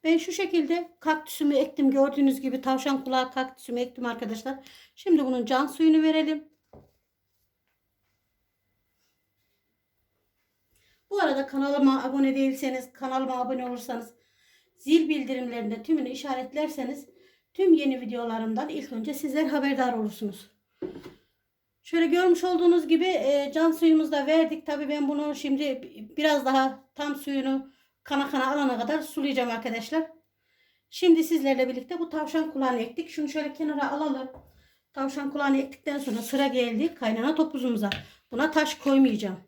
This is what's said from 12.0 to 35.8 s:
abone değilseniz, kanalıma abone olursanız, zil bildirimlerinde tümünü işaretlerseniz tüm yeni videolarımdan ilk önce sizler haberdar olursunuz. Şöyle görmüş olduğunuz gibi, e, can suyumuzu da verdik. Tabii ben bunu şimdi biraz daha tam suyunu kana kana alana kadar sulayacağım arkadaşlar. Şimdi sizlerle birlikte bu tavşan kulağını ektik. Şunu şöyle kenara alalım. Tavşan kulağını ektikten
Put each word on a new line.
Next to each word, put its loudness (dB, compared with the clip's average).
abone 2
değilseniz, -2
kanalıma -4
abone -4
olursanız, -8
zil 2
bildirimlerinde -4
tümünü 0
işaretlerseniz -6
tüm 6
yeni 2
videolarımdan -4
ilk -8
önce -6
sizler -2
haberdar 0
olursunuz. -6
Şöyle 0
görmüş 2
olduğunuz 4
gibi, 4
e, 0
can 4
suyumuzu 4
da 0
verdik. 2
Tabii -4
ben -2
bunu -2
şimdi -2
biraz 2
daha 2
tam -4
suyunu -4
kana -2
kana 0
alana 0
kadar -2
sulayacağım -2
arkadaşlar. -4
Şimdi 6
sizlerle 2
birlikte -8
bu -4
tavşan -2
kulağını 0
ektik. -6
Şunu -6
şöyle -4
kenara -4
alalım. -4
Tavşan -6
kulağını 2
ektikten -4